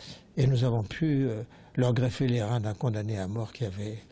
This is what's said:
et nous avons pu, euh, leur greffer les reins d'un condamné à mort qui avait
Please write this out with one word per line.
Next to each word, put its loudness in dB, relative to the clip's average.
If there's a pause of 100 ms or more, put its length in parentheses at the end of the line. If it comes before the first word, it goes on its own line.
(380)
et 4
nous 4
avons 2
pu, 0
euh, -4 (320)
leur 4
greffer 2
les 2
reins 0
d'un -2
condamné -2
à -4
mort -6
qui -6
avait -6 (140)